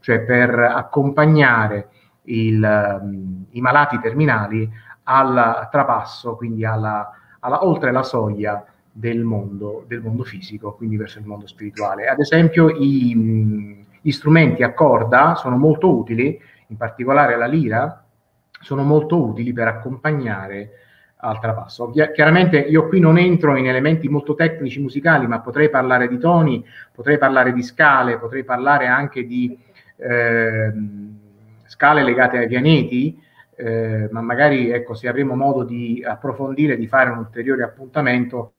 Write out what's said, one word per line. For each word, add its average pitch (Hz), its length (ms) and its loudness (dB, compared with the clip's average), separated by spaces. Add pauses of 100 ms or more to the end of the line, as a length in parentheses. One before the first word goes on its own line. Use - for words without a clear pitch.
cioè 113 200 0
per 120 380 2
accompagnare 131 1300 2 (360)
il, 107 760 0
mm, 95 400 -10 (100)
i 120 100 -10
malati 139 380 2
terminali 113 720 -2 (340)
al 127 680 2
trapasso, 120 640 -2
quindi 113 300 -8
alla, 107 440 -4 (300)
alla, 139 260 -2
oltre 147 260 0
la 131 100 0
soglia 104 640 -4 (260)
del 117 340 -6
mondo, 104 600 -6
del 117 160 -10
mondo 113 200 -6
fisico, 104 520 -14
quindi 110 240 -6
verso 104 200 -10
il 107 60 -18
mondo 104 220 -16
spirituale. 104 640 -8
Ad 135 120 -2
esempio 160 480 4
i, 135 480 0
mm, 107 640 -2 (220)
gli 156 80 0
strumenti 151 520 4
a 117 120 -2
corda 127 600 4
sono 123 220 -2
molto 156 400 4
utili, 117 420 -2 (280)
in 110 100 -16
particolare 123 600 0
la 117 100 -2
lira, 135 500 -2 (680)
sono 139 220 -4
molto 151 360 2
utili 117 320 -4
per 117 140 -2
accompagnare 110 1040 -6 (460)
al 110 240 -8
trapasso. 113 500 -6
Chia-, 151 220 2
chiaramente 165 460 4
io 156 300 4
qui 190 120 4
non 165 180 8
entro 165 380 4
in 131 100 0
elementi 147 420 0
molto 147 280 -2
tecnici 147 440 -2
musicali, 139 460 0
ma 117 140 -2
potrei 147 280 0
parlare 127 400 2
di 123 100 -4
toni, 156 460 2 (280)
potrei 139 260 0
parlare 131 340 2
di 123 100 -2
scale, 127 560 2
potrei 120 260 -8
parlare 131 420 0
anche 131 400 -2
di, 123 300 -4 (400)
ehm, 110 1200 -4 (460)
scale 147 380 2
legate 123 360 2
ai 120 100 0
pianeti, 131 720 2 (360)
eh, 113 540 -4
ma 113 100 -8
magari, 123 500 0
ecco, 120 240 -6
se 123 140 -8
avremo 131 260 -2
modo 131 300 0
di 120 420 -6
approfondire, 135 680 -4
di 113 100 -6
fare 127 240 2
un 117 80 -6
ulteriore 120 440 -4
appuntamento 123 960 -4